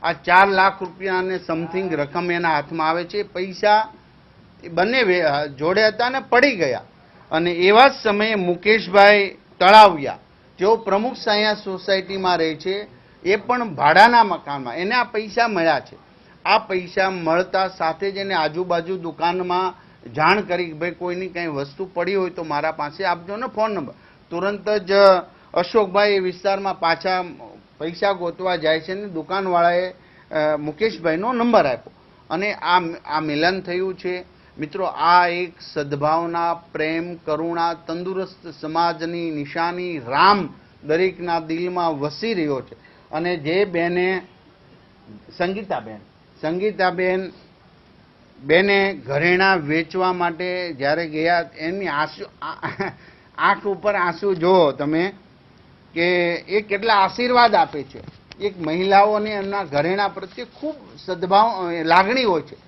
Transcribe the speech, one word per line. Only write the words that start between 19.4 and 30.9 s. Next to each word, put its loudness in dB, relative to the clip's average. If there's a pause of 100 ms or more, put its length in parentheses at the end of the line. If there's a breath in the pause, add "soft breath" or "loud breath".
જાણ 4
કરી -4
કે, -12
"ભાઈ, -6
કોઈની -8
કંઈ -8
વસ્તુ -8
પડી -4
હોય -2
તો -12
મારા -4
પાસે -8
આપજો -4
ને -8
ફોન -4
નંબર." -8 (360 soft breath)
તુરંત -4
જ 0 (640 soft breath)
અશોકભાઈ 2
એ 2
વિસ્તારમાં -4
પાછા 0 (520)
પૈસા -2
ગોતવા -4
જાય 0
છે -10
ને -10
દુકાનવાળાએ, 0 (380 soft breath)
અ, 0
મુકેશભાઈનો -4